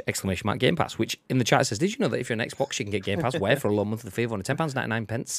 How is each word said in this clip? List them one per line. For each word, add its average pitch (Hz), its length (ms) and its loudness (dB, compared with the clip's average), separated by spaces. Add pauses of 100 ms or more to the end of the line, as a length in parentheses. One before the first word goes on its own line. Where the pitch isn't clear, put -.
exclamation 95 380 -2
mark 104 140 0
Game 151 180 4
Pass, - 200 -2
which - 220 -2 (100)
in 127 100 4
the 120 40 4
chat 123 240 6
says, 107 100 -2
"Did 185 140 0
you 233 80 -10
know 196 80 2
that 117 120 0
if 123 100 -4
you're 110 100 0
an 117 80 -2
Xbox, - 320 -4
you 104 60 -4
can 101 60 -8
get 101 120 0
Game 101 160 0
Pass? 120 180 0
Where 107 200 4
for 127 100 0
a 104 60 4
low 104 100 4
monthly 107 280 -4
fee 117 120 -2
of 117 80 -2
only 101 120 -4
ten 135 120 -2
pounds 147 200 -2
ninety-nine, 113 500 -2 (140)